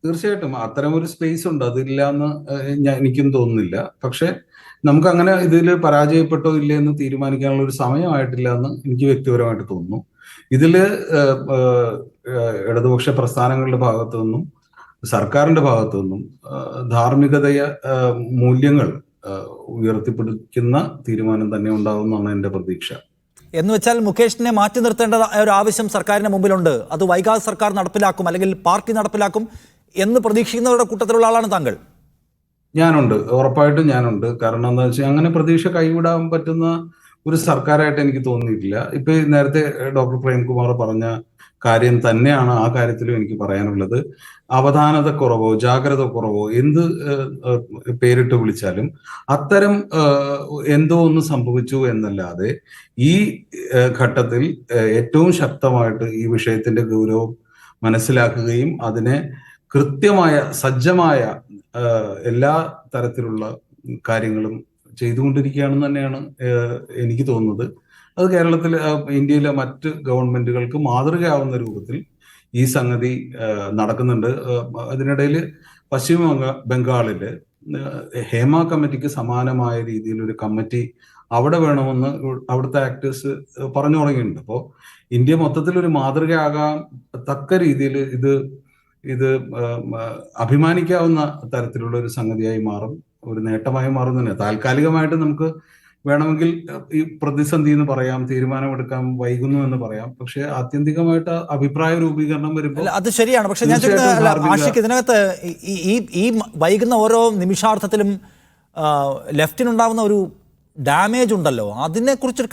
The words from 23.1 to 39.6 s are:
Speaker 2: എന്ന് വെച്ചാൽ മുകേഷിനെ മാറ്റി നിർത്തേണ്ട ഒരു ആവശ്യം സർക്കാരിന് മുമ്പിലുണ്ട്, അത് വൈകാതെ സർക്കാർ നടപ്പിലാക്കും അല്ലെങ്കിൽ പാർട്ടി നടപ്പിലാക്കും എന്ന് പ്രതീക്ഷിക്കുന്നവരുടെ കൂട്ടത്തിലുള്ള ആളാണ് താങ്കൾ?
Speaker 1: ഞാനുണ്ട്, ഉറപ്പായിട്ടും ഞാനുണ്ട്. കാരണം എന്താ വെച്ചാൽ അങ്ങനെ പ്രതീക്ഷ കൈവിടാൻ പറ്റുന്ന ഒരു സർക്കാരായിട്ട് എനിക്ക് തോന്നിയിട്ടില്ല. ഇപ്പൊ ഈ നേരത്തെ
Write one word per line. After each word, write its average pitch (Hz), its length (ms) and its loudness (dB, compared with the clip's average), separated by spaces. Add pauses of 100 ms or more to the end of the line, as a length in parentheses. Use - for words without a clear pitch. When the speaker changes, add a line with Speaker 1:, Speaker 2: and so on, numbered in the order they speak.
Speaker 2:
എന്ന് 180 200 0
വെച്ചാൽ 233 240 2
മുകേഷിനെ 233 520 2
മാറ്റി 208 300 2
നിർത്തേണ്ട 226 340 2
ഒരു 214 360 2
ആവശ്യം 208 380 2
സർക്കാരിന് 208 400 0
മുമ്പിലുണ്ട്, 185 540 2 (100)
അത് 160 120 0
വൈകാതെ 190 360 2
സർക്കാർ 208 320 -2
നടപ്പിലാക്കും 190 560 0
അല്ലെങ്കിൽ 190 260 0
പാർട്ടി 196 380 0
നടപ്പിലാക്കും 214 560 -2 (480)
എന്ന് 214 240 2
പ്രതീക്ഷിക്കുന്നവരുടെ 233 640 2
കൂട്ടത്തിലുള്ള 226 420 2
ആളാണ് 226 260 2
താങ്കൾ? 139 240 0 (1000)
Speaker 1:
ഞാനുണ്ട്, 151 380 4
ഉറപ്പായിട്ടും 143 720 2
ഞാനുണ്ട്. 117 540 0
കാരണം 117 280 -2
എന്താ 127 160 2
വെച്ചാൽ 127 200 0
അങ്ങനെ 151 260 2
പ്രതീക്ഷ 165 360 2
കൈവിടാൻ 165 640 0
പറ്റുന്ന 165 600 -2 (360)
ഒരു 160 100 0
സർക്കാരായിട്ട് 151 640 2
എനിക്ക് 135 240 0
തോന്നിയിട്ടില്ല. 110 720 -2
ഇപ്പൊ 143 180 0
ഈ 160 80 4
നേരത്തെ 143 720 2